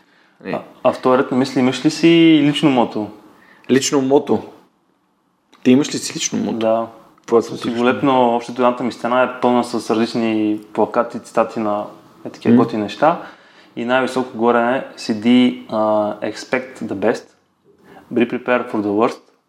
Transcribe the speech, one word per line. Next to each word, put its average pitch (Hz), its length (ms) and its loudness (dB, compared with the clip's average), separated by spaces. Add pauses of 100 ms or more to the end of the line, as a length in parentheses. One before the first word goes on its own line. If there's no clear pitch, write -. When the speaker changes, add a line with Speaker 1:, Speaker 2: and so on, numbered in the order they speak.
(460)
Speaker 1:
Е. 98 60 -8
Speaker 2:
А, - 100 -6 (220)
а 123 100 2
в - 80 -12
този 127 160 4
ред 135 140 -2
на 131 60 0
мисли 131 220 0
имаш 127 260 0
ли 156 60 2
си - 160 2 (360)
лично 147 260 2
мото? 110 420 0 (600)
Speaker 1:
Лично 135 300 2
мото? 131 420 0 (1200)
Ти 123 80 4
имаш 139 220 2
ли 147 40 -6
си - 180 -10
лично - 240 -6
мото? 104 180 -4
Speaker 2:
Да. 113 300 0 (300)
Speaker 1:
Какво - 200 0
е 110 40 6
Speaker 2:
Съм - 160 -10
си - 100 -8
Speaker 1:
лично? 117 140 -4
Speaker 2:
го 120 60 2
лепнал, 127 480 2
общо 120 160 -6
едната 123 320 0
ми 117 80 -4
стена 123 320 -2
е - 180 -4
пълна 123 220 2
с 117 260 -6
различни 110 680 0 (140)
плакати, 117 460 -2
цитати - 400 -2
на 104 240 -2 (420)
е 120 40 -10
такива 117 260 2
Speaker 1:
М. 123 80 6
Speaker 2:
готини 113 200 -2
неща. 151 380 0 (540)
И 120 100 -8
най-високо 127 520 -2
горе 120 400 2
е: - 220 -10
"Седи, 120 680 2
а, 120 60 -6 (460)
expect - 640 -6
the 101 100 -8
best, 98 300 -2 (920)
be 120 180 0
prepared 123 400 -2
for - 40 -6
the 104 120 -2
worst, 110 320 0 (300)